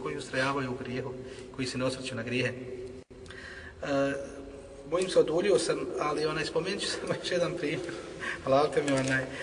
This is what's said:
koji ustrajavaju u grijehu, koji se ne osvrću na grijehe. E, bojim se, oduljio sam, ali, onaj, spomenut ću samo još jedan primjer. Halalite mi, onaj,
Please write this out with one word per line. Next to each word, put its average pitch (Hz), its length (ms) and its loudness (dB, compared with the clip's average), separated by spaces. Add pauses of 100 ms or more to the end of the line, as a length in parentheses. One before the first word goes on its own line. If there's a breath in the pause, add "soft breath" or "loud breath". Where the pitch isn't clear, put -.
koji 151 140 -4
ustrajavaju 135 540 0
u 131 140 -4
grijehu, 127 280 -4 (440 loud breath)
koji 131 100 -2
se 131 120 -4
ne 127 60 0
osvrću 127 300 -2
na 113 80 -4
grijehe. 127 300 0
E, - 1600 -4 (800)
bojim 185 200 2
se, 170 80 6
oduljio 165 400 6
sam, 147 200 2 (200)
ali, 147 280 2
onaj, 156 180 0
spomenut 180 360 0
ću - 60 -2
samo - 360 -2
još - 100 -2
jedan 170 240 4
primjer. 147 360 -2 (520 loud breath)
Halalite 147 380 6
mi, 143 100 4
onaj, 131 320 4 (180 loud breath)